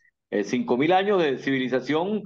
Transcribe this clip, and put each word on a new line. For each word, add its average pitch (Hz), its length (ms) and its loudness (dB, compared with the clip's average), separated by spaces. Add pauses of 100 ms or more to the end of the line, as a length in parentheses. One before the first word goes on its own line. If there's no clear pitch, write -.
(300)
Eh, 101 140 -2
cinco 123 340 0
mil 156 160 2
años 196 280 2
de 135 160 0
civilización 139 880 -2